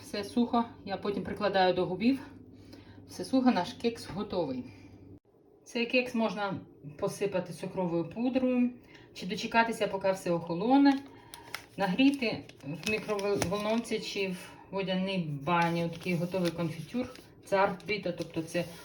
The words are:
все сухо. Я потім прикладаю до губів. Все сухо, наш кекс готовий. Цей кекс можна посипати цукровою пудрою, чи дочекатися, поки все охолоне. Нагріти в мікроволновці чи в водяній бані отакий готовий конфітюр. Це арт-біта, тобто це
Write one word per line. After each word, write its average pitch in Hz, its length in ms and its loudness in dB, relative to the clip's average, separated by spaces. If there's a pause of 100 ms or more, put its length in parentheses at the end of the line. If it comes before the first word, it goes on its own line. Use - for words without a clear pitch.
все 208 220 -6
сухо. 233 420 2 (200)
Я 196 120 -4
потім 196 260 -2
прикладаю 190 500 4
до 180 120 2
губів. 220 340 2 (880)
Все - 180 -8
сухо, 247 260 4
наш 180 220 2
кекс - 360 -4
готовий. 160 540 -2 (1000)
Цей 233 220 -2
кекс 247 300 2
можна 202 440 0 (400)
посипати 185 540 -2
цукровою 170 520 -2
пудрою, 247 680 2 (420)
чи - 120 -10
дочекатися, 220 600 0
поки 190 240 0
все 190 200 -2
охолоне. 247 680 4 (800)
Нагріти 214 680 2 (420)
в 220 60 -2
мікроволновці 208 1080 0
чи 196 280 -4
в 180 100 -4 (340)
водяній 185 720 -2
бані 170 440 2
отакий 175 300 -2
готовий 175 360 0
конфітюр. 170 580 -4 (360)
Це 196 120 0
арт-біта, 190 540 0
тобто 165 300 -6
це 170 240 -2 (200)